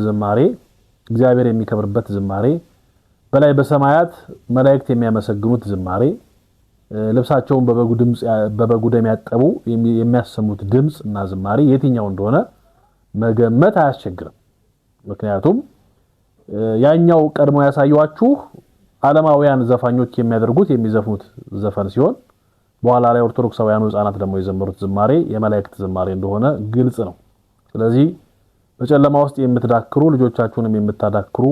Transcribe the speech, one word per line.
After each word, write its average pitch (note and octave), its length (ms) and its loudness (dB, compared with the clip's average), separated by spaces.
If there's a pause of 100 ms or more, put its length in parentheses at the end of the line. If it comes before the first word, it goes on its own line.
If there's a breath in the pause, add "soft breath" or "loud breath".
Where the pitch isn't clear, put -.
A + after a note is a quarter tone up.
ዝማሬ፣ G#2 380 0 (680)
እግዚአብሔር B2 400 2
የሚከብርበት A2 640 -2
ዝማሬ፣ G2+ 360 -4 (880)
በላይ C#3+ 200 4
በሰማያት D3 600 2 (380)
መላእክት C3+ 380 2
የሚያመሰግኑት A2+ 800 -2
ዝማሬ፣ F#2+ 340 -4 (880)
እ፣ G#2+ 80 -10 (140)
ልብሳቸውን B2+ 520 0
በበጉ A#2+ 320 0
ድምፅ A#2+ 260 0
ያ-፣ A2+ 140 -2 (160)
በበጉ A2+ 380 0
ደም A2+ 160 2
ያጠቡ A2 360 -2 (240)
የሚ-፣ A#2 300 0
የሚያሰሙት A2+ 680 -2
ድምፅ C#3 360 0
እና G#2 240 -6
ዝማሬ F#2+ 380 -4
የትኛው C3 440 2
እንደሆነ G2+ 280 -2 (800)
መገመት A#2 640 2
አያስቸግርም። A#2+ 600 -4 (680)
ምክንያቱም፣ G#2 520 -2 (880)
እ፣ G#2 120 -8 (180)
ያኛው D#3+ 440 4 (100)
ቀድሞ C#3+ 300 2
ያሳየኋችሁ D3 680 2 (720)
ዓለማውያን C#3+ 640 4
ዘፋኞች A#2+ 500 0
የሚያደርጉት A#2 560 0
የሚዘፍኑት A2 540 -2 (320)
ዘፈን G2+ 320 -4
ሲሆን D3 260 0 (680)
በኋላ A#2+ 240 2
ላይ A#2+ 160 4
ኦርቶዶክሳውያኑ A2 600 0
ህፃናት G#2 340 -2
ደግሞ G2 180 -4
የዘመሩት F#2+ 440 -4
ዝማሬ G2+ 340 0 (140)
የመላእክት G#2+ 500 -4
ዝማሬ F#2 340 -4
እንደሆነ G2 360 -4 (220)
ግልጽ B2 300 0
ነው። G2 160 -6 (600)
ስለዚህ A#2 320 2 (720)
በጨለማ C#3+ 380 2
ውስጥ C#3+ 200 0
የምትዳክሩ A#2+ 720 0
ልጆቻችሁንም A#2 640 -2
የምታዳክሩ G#2+ 760 -2